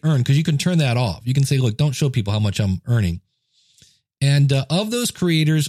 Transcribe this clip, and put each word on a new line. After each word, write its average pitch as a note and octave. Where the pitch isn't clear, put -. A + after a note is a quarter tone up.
earn, D3
'cause C3+
you D#3+
can D#3+
turn F3
that A#2+
off. A#2+
You B2
can C#3
say, C3+
"Look, A#2+
don't D3
show C#3+
people G#2
how G#2+
much G#2
I'm F#2+
earning." G2+
And, C#3
uh, C3+
of G#3+
those A#3+
creators, D#3